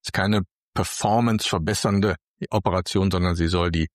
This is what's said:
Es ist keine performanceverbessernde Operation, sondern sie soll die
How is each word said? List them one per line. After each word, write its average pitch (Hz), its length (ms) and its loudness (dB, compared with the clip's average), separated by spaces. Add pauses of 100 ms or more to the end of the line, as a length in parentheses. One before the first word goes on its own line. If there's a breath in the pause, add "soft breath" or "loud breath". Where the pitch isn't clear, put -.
Es - 60 -12
ist - 40 -12
keine 101 300 0 (320)
performanceverbessernde 107 1400 0 (360)
Operation, 95 580 0
sondern 90 260 0
sie 85 120 0
soll 87 240 2
die 80 240 0